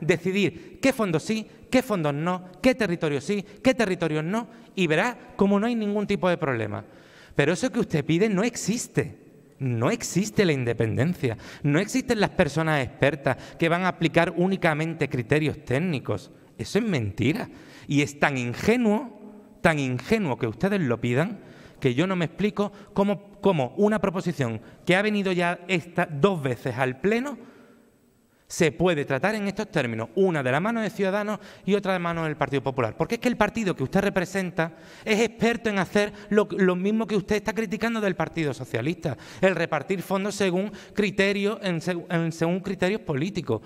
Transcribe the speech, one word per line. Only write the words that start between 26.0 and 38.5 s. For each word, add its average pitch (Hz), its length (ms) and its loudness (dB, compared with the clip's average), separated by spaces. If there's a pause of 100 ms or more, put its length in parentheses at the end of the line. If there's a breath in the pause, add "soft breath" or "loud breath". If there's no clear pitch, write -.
dos 160 340 0
veces 127 360 -4
al 131 240 -2
Pleno 233 360 -2 (1120 loud breath)
se 160 240 2
puede 160 340 2
tratar 139 300 0
en 202 140 -2
estos 208 220 -4
términos, 117 440 -2
una 180 280 4
de 127 100 2
la 143 80 2
mano 226 200 0
de 214 100 -2
Ciudadanos 202 500 -2 (240 loud breath)
y 190 100 2
otra 202 200 0
de 185 40 0
mano 170 260 -2
del 151 120 -2
Partido 135 260 0
Popular. 120 340 0
Porque - 200 -2
es 233 40 -4
que - 80 0
el 233 80 0
partido 202 380 0
que - 80 -6
usted 131 200 2
representa 180 720 -2 (300 loud breath)
es 214 160 2
experto 233 500 0
en 196 80 0
hacer 208 340 2 (160 loud breath)
lo, 202 220 4
lo 180 260 2
mismo 208 300 0
que 214 100 0
usted 208 200 0
está 208 160 -4
criticando 220 480 -4
del 196 140 0
Partido 160 380 -2